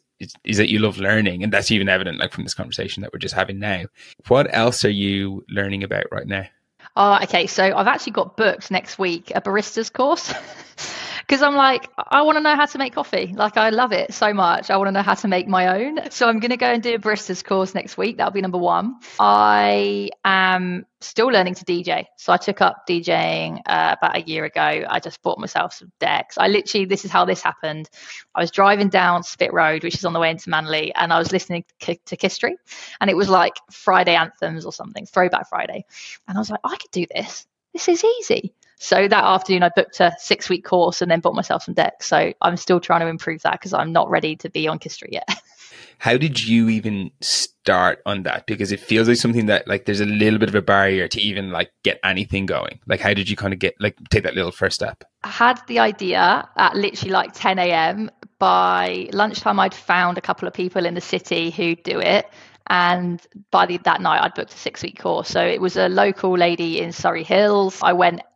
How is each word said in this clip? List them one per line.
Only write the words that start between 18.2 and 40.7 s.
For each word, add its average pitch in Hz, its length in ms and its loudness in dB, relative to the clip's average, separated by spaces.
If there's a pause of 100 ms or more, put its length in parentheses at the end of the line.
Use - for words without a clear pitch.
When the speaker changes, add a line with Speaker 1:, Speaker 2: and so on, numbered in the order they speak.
Speaker 2:
be 196 100 -2
number 180 160 -4
one. 175 380 0 (220)
I 104 920 4 (140)
am 185 600 2 (160)
still - 280 0
learning 196 260 4
to 180 100 -16
D 175 180 -2
J. 165 240 -4 (120)
So - 140 0
I 175 40 6
took 196 240 -2
up 185 260 2
D 170 140 0
Jing, 165 640 -2
uh, 165 340 0
about - 180 0
a 170 40 0
year 160 240 -6
ago. 156 420 -2
I - 140 -4
just - 220 -16
bought 175 160 -4
myself 180 340 -4
some - 260 -20
decks. - 380 -2
I 190 120 2
literally, 202 360 0
this 190 220 -4
is 185 40 -10
how 180 140 4
this 185 160 -2
happened. 156 480 -6 (460)
I - 60 -2
was 170 100 -2
driving 202 400 4
down 175 320 2
Spit - 320 -4
Road, 160 280 2
which 175 120 -6
is - 100 -8
on 170 80 -2
the 165 80 -2
way 165 100 4
into 165 200 -8
Manly, 156 440 -2
and 170 160 0
I 165 80 2
was 170 140 -2
listening 175 300 -4
to - 240 -16
Ki-, 170 200 -6
to 175 120 -10
Kistry, - 340 -4 (480)
and 202 80 0
it 180 80 2
was, 190 140 0
like, 185 240 4 (160)
Friday 185 440 2
anthems 165 520 -2
or 160 60 -10
something, - 340 -16
Throwback - 420 0
Friday. - 380 -8 (420)
And 190 80 -6
I 214 40 -2
was 208 100 -6
like, 214 140 -8
"I 381 120 -6
could - 140 -16
do 180 240 -4
this. - 320 -8 (260)
This - 160 -2
is 349 160 2
easy." 453 500 0 (220)
So 190 320 2
that 202 160 4
afternoon, 185 380 2
I 175 120 4
booked - 260 0
a 170 180 6
six-week - 460 -2
course 180 360 2